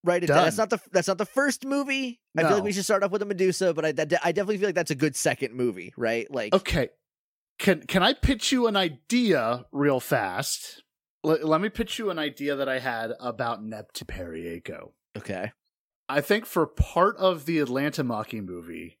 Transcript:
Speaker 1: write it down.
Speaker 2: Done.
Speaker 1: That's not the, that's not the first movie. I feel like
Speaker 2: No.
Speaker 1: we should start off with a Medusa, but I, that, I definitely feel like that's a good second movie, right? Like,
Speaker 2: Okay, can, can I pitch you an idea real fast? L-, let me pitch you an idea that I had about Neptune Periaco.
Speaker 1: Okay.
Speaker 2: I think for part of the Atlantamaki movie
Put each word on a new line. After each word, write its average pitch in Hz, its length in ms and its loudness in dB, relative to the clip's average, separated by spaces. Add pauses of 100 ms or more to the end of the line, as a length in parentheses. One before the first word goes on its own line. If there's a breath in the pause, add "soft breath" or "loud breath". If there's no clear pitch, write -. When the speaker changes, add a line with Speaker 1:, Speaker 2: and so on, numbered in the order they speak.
Speaker 1:
write 175 200 2
it 170 40 -2
down. 147 100 6
Speaker 2:
Done. 175 80 8
Speaker 1:
That's 160 120 0
not 220 120 2
the, 220 100 0 (120)
that's 185 160 2
not 190 100 0
the 202 80 0
first 269 400 0
movie. 269 540 -2 (180)
I 165 40 2
feel 160 100 4
like 202 80 4
Speaker 2:
No. 190 60 -2
Speaker 1:
we 208 60 0
should 190 140 -2
start 196 180 2
off 190 80 0
with 202 100 -2
a 208 40 -2
Medusa, 185 480 2
but 156 120 0
I, 156 80 2
that, 156 200 0 (100)
I 175 80 4
definitely 202 260 0
feel 196 100 0
like 175 80 0
that's 165 160 0
a 147 40 0
good 139 200 0
second 127 400 -2
movie, 110 420 -2
right? 117 340 0
Like, 113 220 -2
Speaker 2:
Okay, 170 360 0 (680)
can, 170 300 2
can 185 160 2
I 240 100 4
pitch - 380 0
you 247 160 2
an 208 80 2
idea 165 960 0
real 139 280 2
fast? - 840 -4 (420)
L-, 156 160 2
let 156 200 2
me 208 80 -2
pitch 208 280 -6
you 220 140 -4
an 160 80 -4
idea 143 360 -2
that 135 140 -2
I 131 100 -2
had 117 400 -4
about 117 440 -4
Neptune 110 440 -12
Periaco. 85 840 -10 (260)
Speaker 1:
Okay. 98 340 -8 (560)
Speaker 2:
I 143 140 2
think 214 240 0
for 160 220 0
part - 500 2
of 175 280 2
the 165 140 0
Atlantamaki 123 840 -2
movie 85 560 -12